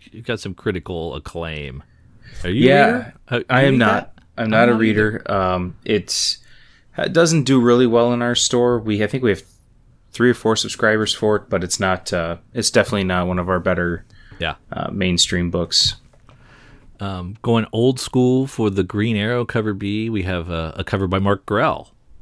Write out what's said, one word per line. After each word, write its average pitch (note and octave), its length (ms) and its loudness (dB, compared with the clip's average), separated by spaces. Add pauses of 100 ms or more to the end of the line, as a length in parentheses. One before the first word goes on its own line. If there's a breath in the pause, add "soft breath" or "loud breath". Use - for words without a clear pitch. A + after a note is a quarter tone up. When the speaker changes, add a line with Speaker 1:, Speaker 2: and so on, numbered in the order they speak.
(240)
Speaker 1:
got A2+ 160 -4
some F#2+ 140 -10
critical E2+ 640 -6
acclaim. D2+ 680 -10 (600 loud breath)
Are F2 60 -4
you A2+ 200 4
Speaker 2:
Yeah, C#3+ 180 6
Speaker 1:
a A#3+ 100 0
reader? - 160 -10 (140)
Uh, A#2+ 120 -2
do - 100 -6
Speaker 2:
I C3 120 4
Speaker 1:
you C#3 60 6
Speaker 2:
am C3+ 60 4
Speaker 1:
read B2 60 2
Speaker 2:
not. G2+ 360 0
Speaker 1:
that? - 80 -20 (140)
Speaker 2:
I'm A2+ 120 -2
not A2 80 2
Speaker 1:
I'm A#2 60 6
Speaker 2:
a - 40 6
Speaker 1:
not - 20 6
either. A#2 100 4
Speaker 2:
reader. G#2+ 520 2
Um, F#2 440 -2 (100)
it's, - 520 -2 (600 soft breath)
it - 160 -4
doesn't D#3+ 300 4
do C3 180 4
really B2 260 6
well A#2+ 260 4
in A#2+ 80 -2
our A#2+ 140 -2
store. A#2+ 440 2
We, G#2+ 240 -2
I G2+ 40 0
think C3 160 -4
we A2+ 80 4
have F#2 120 -4 (680)
three B2 180 4
or A#2 40 4
four A2 220 0
subscribers A2 580 0
for G#2+ 240 0
it, - 120 -10
but F2+ 140 -2
it's - 160 -6
not, F#2+ 340 -2
uh, E2+ 240 -4 (160)
it's A#2+ 180 -2
definitely G#2 320 2
not F2+ 240 0
one F2+ 120 -2
of F2+ 100 -4
our F#2 100 0
better, F2 460 -2 (340 soft breath)
Speaker 1:
Yeah. D#2+ 160 -6 (160)
Speaker 2:
uh, - 200 -6
mainstream F2+ 600 -2
books. - 440 -2 (1040 soft breath)
Speaker 1:
Um, F#2+ 420 -8
going A2+ 300 2
old B2 280 2
school B2+ 480 2
for A2 220 0
the G2 140 2
Green G#2+ 340 -2
Arrow A#2 280 -2
cover G#2+ 280 -2
B, G#2 360 -4
we G#2 140 -2
have F2+ 260 -4
a, E2 280 -6
a F#2+ 60 -8
cover G2 240 -2
by F#2+ 120 0
Mark G2 260 0
Grell, A#2 460 -2 (300)